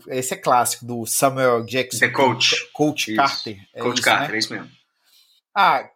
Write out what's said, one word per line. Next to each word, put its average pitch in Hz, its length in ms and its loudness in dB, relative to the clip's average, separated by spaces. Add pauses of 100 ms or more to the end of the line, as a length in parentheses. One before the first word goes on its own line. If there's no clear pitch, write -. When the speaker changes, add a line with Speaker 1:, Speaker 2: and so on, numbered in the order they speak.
Speaker 1:
esse 131 260 -6
é - 40 -6
clássico, 123 480 0
do 117 200 -6
Samuel 127 600 2
Jackson. 123 340 -4
Speaker 2:
The 123 100 4
Coach. 127 460 2 (160)
Speaker 1:
Coach 151 400 0
Speaker 2:
Isso. 110 60 0
Speaker 1:
Carter. 127 400 -2 (160)
É 113 80 -14
Speaker 2:
Coach 120 180 -2
Speaker 1:
isso, - 40 -2
Speaker 2:
Carter, 117 260 2
Speaker 1:
né? 107 60 -6
Speaker 2:
é 110 40 -4
isso 113 140 -6
mesmo. 92 160 -14 (840)
Speaker 1:
Ah, 160 420 2